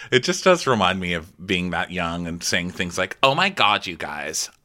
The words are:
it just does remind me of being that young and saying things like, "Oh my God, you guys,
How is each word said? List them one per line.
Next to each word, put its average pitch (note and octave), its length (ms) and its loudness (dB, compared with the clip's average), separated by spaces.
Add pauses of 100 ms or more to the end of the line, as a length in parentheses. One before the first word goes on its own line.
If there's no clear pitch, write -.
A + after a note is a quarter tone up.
(100)
it - 100 6
just - 220 -2
does F3+ 240 6
remind G2 320 4
me F2 140 -2
of F2 340 -6
being F#2 240 0
that E2+ 200 -2
young F2 360 -4
and E2+ 160 -8
saying F2 280 -2
things F2 260 -6
like, F#2+ 260 -4
"Oh C3+ 120 4
my F#3 160 0
God, G#2 360 0
you F#2 120 -8
guys, D2+ 500 -6 (160)